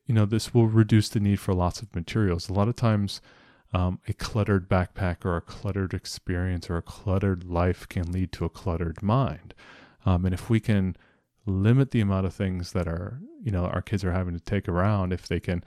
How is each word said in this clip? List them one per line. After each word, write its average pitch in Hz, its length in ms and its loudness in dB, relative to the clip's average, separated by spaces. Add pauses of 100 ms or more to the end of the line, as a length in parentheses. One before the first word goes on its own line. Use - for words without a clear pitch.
you 120 100 0
know, 107 120 6
this 107 260 -2
will 117 140 6
reduce 110 420 6
the 113 120 -2
need 101 200 2
for 98 140 -2
lots 90 260 0
of - 140 -16
materials. 90 560 -2
A - 20 -4
lot 101 160 2
of 117 80 -2
times, 104 460 0 (500)
um, 90 340 0
a 107 60 -4
cluttered 98 560 0
backpack 90 560 0
or 87 140 -2
a - 20 -2
cluttered 95 540 -6
experience 90 760 -6
or 87 80 -2
a 82 60 -2
cluttered 95 640 -2
life 87 440 0
can 87 240 -4
lead 92 200 -2
to - 120 -6
a 82 60 -2
cluttered 82 520 -4
mind. 113 520 -2 (500)
Um, 92 220 2
and 92 80 0
if - 160 -8
we 113 100 4
can 95 340 0 (520)
limit 110 460 2
the 117 100 2
amount 95 240 0
of 87 80 -4
things 92 380 -4
that 87 140 -2
are, 92 360 -8 (200)
you 135 80 -4
know, 90 140 0
our 90 160 -2
kids 98 240 -4
are 90 80 0
having 90 220 -2
to 85 100 -10
take 101 240 -2
around, 92 460 0
if - 120 -8
they 87 140 -2
can, 87 260 -4